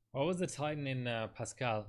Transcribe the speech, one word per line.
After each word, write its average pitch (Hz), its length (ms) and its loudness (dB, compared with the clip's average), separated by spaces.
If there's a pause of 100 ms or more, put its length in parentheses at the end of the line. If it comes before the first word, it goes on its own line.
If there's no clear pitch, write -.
(120)
what 139 140 2
was 180 120 2
the 180 80 2
Titan 147 400 -2
in, 131 200 0
uh, 113 220 0
Pascal? 110 600 -2